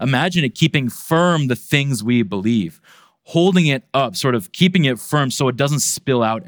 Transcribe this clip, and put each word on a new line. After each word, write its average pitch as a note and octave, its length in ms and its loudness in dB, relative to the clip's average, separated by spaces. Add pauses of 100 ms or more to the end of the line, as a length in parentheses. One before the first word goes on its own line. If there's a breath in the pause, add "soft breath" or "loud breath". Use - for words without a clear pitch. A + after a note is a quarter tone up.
imagine D3 440 -2
it B2 100 -4
keeping D3+ 340 0
firm E3 600 0
the A#2+ 80 0
things C#3 460 -2
we A#2+ 200 2
believe, G2+ 580 -2 (440 soft breath)
holding F3 420 2
it C#3 260 0
up, B2+ 240 -2
sort B2+ 180 0
of A2 180 -4
keeping F3+ 340 2
it B2 120 0
firm C#3+ 320 -2
so C#3+ 180 -2
it C#3 80 -2
doesn't C#3+ 240 0
spill - 420 -2
out A2 240 -2